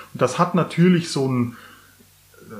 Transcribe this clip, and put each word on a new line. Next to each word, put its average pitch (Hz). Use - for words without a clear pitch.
Und -
das -
hat 170
natürlich 170
so 139
ein, 120